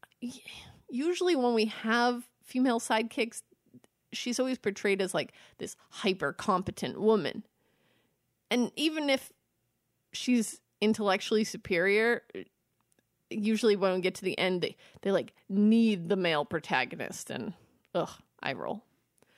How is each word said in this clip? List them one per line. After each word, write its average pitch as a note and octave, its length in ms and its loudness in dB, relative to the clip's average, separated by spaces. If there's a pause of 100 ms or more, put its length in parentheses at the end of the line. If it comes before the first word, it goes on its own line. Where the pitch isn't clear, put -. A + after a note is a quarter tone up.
(200)
y-, A#3+ 120 -8 (580)
usually F4 440 2
when B3 200 4
we A3 120 4
have A#3+ 640 0 (160)
female B3+ 340 2
sidekicks, A3+ 640 -2 (720)
she's - 260 -4
always C4 200 0
portrayed G3 420 0
as, F#3 140 -2
like, D#3 180 -2 (240)
this - 200 -10 (120)
hyper-competent F#3 1120 -2
woman. G#3 420 2 (1080)
And A#3+ 260 0
even D4+ 320 -2
if C4 240 0 (800)
she's - 480 0 (220)
intellectually G#3+ 600 2
superior, G3+ 800 0 (1080)
usually G#3+ 460 2
when F#3 180 2
we F#3 60 0
get F3+ 160 0
to - 80 -10
the F#3+ 140 -4
end, F#3 240 0
they, - 140 -4 (240)
they, G3 100 -2
like, D3+ 220 0 (160)
need G#3 600 4
the G3 80 2
male E3 280 2
protagonist. - 840 -4
And, C3 240 -6 (400)
ugh, F3 160 -2 (320)
I C3+ 100 -4
roll. G2+ 300 -8 (540)